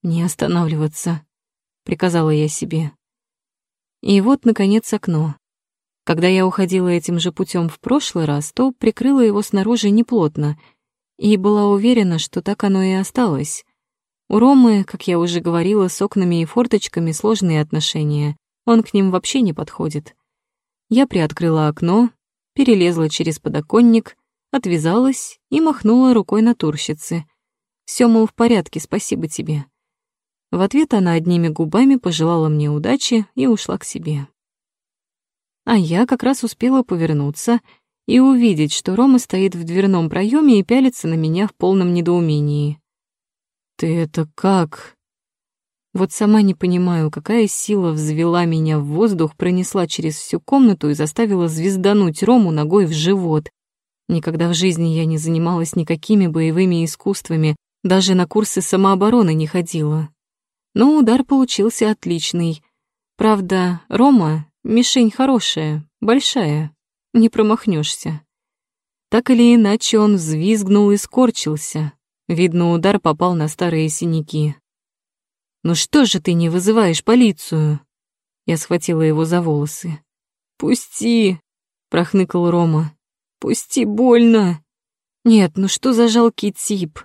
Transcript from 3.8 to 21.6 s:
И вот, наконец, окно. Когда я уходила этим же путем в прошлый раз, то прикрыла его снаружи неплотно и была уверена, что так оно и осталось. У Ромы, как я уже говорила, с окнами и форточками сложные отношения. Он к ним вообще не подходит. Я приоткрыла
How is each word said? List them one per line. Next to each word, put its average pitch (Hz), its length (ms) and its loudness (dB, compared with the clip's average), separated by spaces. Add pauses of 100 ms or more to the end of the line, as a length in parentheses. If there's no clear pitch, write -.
И 196 180 2
вот, 254 240 0
наконец, 214 480 0
окно. 160 420 -4 (680)
Когда 165 240 0
я 185 200 2
уходила 185 400 -2
этим 175 320 -2
же 170 120 -4
путем 170 380 -4
в - 100 -14
прошлый 240 460 -2
раз, 147 260 -4
то 262 200 0
прикрыла 254 480 0
его 214 240 2
снаружи 208 480 0
неплотно 156 680 0 (640)
и 208 180 2
была 208 300 2
уверена, 202 500 2
что - 240 -6
так - 220 -6
оно 196 180 0
и 190 120 0
осталось. 185 720 -4 (640)
У 208 120 0
Ромы, 240 460 6
как - 220 -10
я 175 120 0
уже 175 200 -2
говорила, 175 480 0
с - 140 -6
окнами 180 400 0
и 165 40 -2
форточками 185 680 -2
сложные 185 500 0
отношения. 147 760 -4 (280)
Он 226 160 4
к - 140 -8
ним 190 160 2
вообще 185 300 -2
не 185 120 0
подходит. 151 640 -8 (720)
Я 254 160 4
приоткрыла 160 640 -2